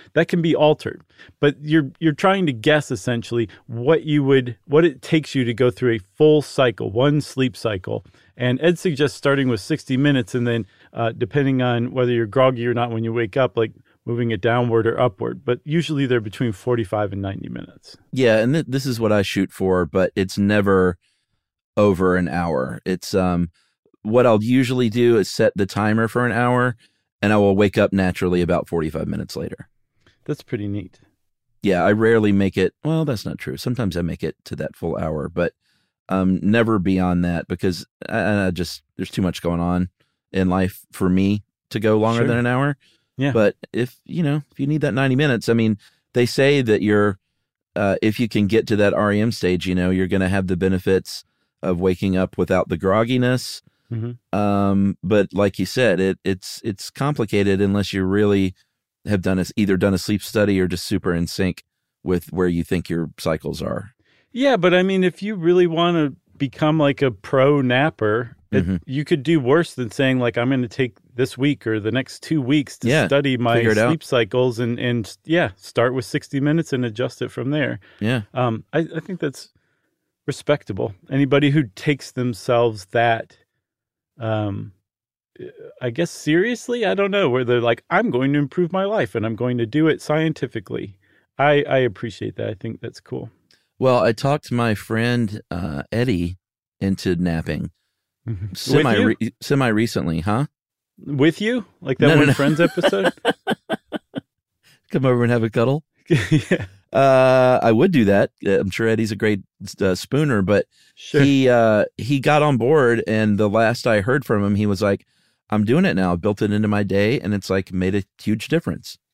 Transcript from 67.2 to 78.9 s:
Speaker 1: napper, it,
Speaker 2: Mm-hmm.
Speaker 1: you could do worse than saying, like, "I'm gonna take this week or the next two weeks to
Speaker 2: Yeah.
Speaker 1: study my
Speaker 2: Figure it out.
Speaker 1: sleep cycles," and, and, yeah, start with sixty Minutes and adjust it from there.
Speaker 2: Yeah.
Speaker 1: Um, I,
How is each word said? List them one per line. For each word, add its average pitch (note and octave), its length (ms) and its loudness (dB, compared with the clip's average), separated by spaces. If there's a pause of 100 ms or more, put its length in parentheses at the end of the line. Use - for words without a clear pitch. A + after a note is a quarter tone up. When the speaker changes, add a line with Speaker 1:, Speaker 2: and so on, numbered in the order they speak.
Speaker 1:
napper, B2 720 0 (200)
it, G2 100 2
Speaker 2:
Mm-hmm. F#2 120 -2 (100)
Speaker 1:
you C#3 180 -6
could D3 180 -2
do D#3 180 2
worse C#3+ 340 2
than B2 160 -6
saying, C3 300 2
like, A#2+ 180 0
"I'm B2 120 0
gonna B2+ 180 0
take B2 280 -4 (180)
this B2+ 240 -2
week C#3 280 -2
or A2 140 -2
the G#2 120 -4
next C3 300 -6
two D#3+ 200 -2
weeks C#3 360 -2
to A#2 100 -2
Speaker 2:
Yeah. C3+ 180 2
Speaker 1:
study C#3 300 2
my A#2 200 2
Speaker 2:
Figure A#2 160 4
it G#2+ 60 2
out. A#2 120 4
Speaker 1:
sleep D#3+ 140 -2
cycles," B2 540 0
and, A#2+ 200 -2
and, A#2+ 460 -4
yeah, D#3+ 320 0
start B2 380 -2
with B2+ 100 -4
sixty - 360 -6
Minutes D3+ 320 0
and B2+ 120 -2
adjust A#2+ 380 -6
it A#2+ 80 -6
from B2+ 200 -6
there. C#3+ 300 -2 (200)
Speaker 2:
Yeah. A2 220 -2 (120)
Speaker 1:
Um, A#2+ 380 -2
I, D#3+ 140 -2 (100)